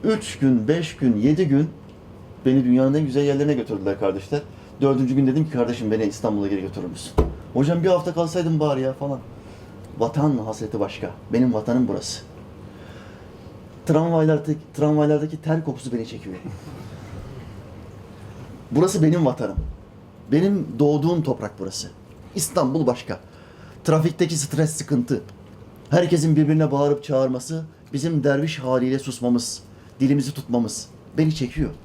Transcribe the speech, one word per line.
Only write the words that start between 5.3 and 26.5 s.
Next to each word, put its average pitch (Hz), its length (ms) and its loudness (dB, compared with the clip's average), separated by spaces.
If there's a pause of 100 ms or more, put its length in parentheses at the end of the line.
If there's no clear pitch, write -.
ki, 156 60 -6
"Kardeşim, 120 400 -2
beni 110 140 2
İstanbul'a 101 440 -2
geri 98 120 -2
götürür 95 260 -8
müsün?" - 260 -12 (420)
"Hocam, 160 280 2
bir 185 60 4
hafta 175 260 2
kalsaydım 160 460 0
bari 143 200 0
ya." 131 120 -2
falan. 139 260 -6 (800)
Vatan 139 400 2
hasreti 110 420 -6
başka. 98 300 -6 (220)
Benim 123 220 4
vatanım 120 340 2
burası. - 340 -6 (1600)
Tramvaylardaki, 156 720 4 (160)
tramvaylardaki 151 680 2
ter 160 220 0
kokusu 127 280 -6
beni 113 140 -4
çekiyor. 95 300 -12 (2250)
Burası 175 320 4
benim 156 240 4
vatanım. 117 300 -2 (760)
Benim 185 340 2 (120)
doğduğum 151 440 2
toprak 120 360 -4
burası. - 320 -8 (440)
İstanbul 151 520 0
başka. - 340 -2 (640)
Trafikteki 160 520 2
stres, 151 340 0
sıkıntı. 131 500 -2 (680)
Herkesin 160 460 4
birbirine 156 340 4